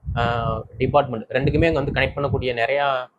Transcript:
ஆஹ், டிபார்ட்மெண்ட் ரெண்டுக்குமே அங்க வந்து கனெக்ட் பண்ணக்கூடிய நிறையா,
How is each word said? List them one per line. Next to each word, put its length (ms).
ஆஹ், 420
டிபார்ட்மெண்ட் 520
ரெண்டுக்குமே 400
அங்க 100
வந்து 160
கனெக்ட் 220
பண்ணக்கூடிய 360
நிறையா, 340